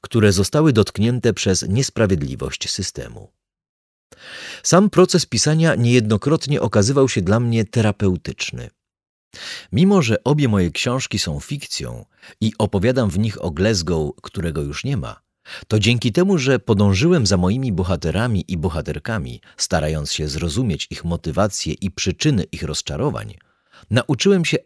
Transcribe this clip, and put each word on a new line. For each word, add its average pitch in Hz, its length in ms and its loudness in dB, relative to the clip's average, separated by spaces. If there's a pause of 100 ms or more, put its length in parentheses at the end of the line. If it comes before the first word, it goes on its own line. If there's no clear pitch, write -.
które 104 320 4
zostały 147 400 2
dotknięte 110 600 2
przez - 360 0
niesprawiedliwość 87 1000 -2
systemu. 58 600 -10 (1300)
Sam 190 280 4
proces 175 360 4
pisania 156 480 2
niejednokrotnie 120 880 2
okazywał 123 480 2
się 104 140 -2
dla 101 180 2
mnie 117 240 0
terapeutyczny. 98 1040 -2 (1000)
Mimo 180 300 4
że 113 220 0
obie 143 240 2
moje 95 220 2
książki 127 480 -4
są 73 220 -4
fikcją 60 640 -10 (360)
i 107 180 0
opowiadam 107 520 0
w 82 80 -2
nich 107 260 -4
o 87 60 -2
Glasgow, 82 600 0 (120)
którego 80 400 -6
już 71 220 -8
nie 135 120 -2
ma, 60 240 -8 (480)
to 107 100 2
dzięki 113 340 2
temu, 185 260 2
że 131 200 2
podążyłem 107 680 2
za 95 100 2
moimi 107 360 0
bohaterami 90 760 -2
i 92 80 -4
bohaterkami, 76 840 -6 (160)
starając 78 560 -2
się 76 160 -4
zrozumieć 82 640 -4
ich - 140 -12
motywacje 85 680 -2
i - 180 -6
przyczyny 110 520 -2
ich - 200 -8
rozczarowań, 73 720 -6 (560)
nauczyłem 156 540 2
się - 220 0